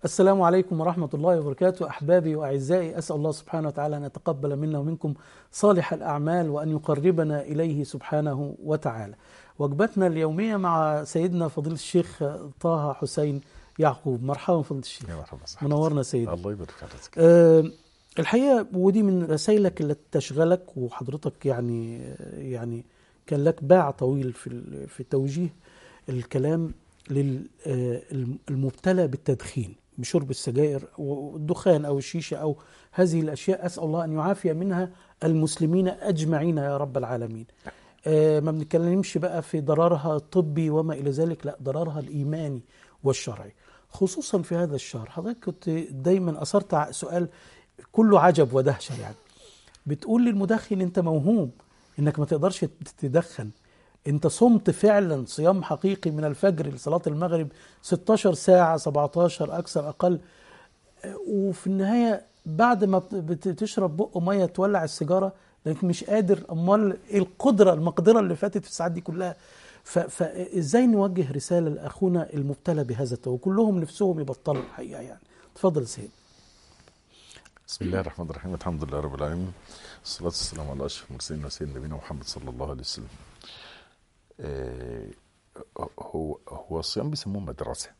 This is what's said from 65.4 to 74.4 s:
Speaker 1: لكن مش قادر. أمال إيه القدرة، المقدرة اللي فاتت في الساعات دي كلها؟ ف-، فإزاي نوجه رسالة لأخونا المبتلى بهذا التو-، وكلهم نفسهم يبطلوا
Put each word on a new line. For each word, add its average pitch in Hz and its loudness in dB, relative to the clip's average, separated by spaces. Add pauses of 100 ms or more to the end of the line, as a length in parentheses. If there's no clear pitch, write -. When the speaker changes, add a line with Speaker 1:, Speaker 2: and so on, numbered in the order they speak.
Speaker 1:
لكن 156 -2
مش 175 -2
قادر. 196 2
أمال 190 2 (120)
إيه 202 2
القدرة، 196 4
المقدرة 170 4
اللي 175 0
فاتت 202 -2
في - -18
الساعات 170 -4
دي 175 -6
كلها؟ 175 -8 (480)
ف-، - -2
فإزاي 180 0
نوجه 190 2
رسالة 160 0
لأخونا 170 -2
المبتلى 143 -2
بهذا 120 -4
التو-، 123 -8
وكلهم 190 0
نفسهم 165 -2
يبطلوا 135 -4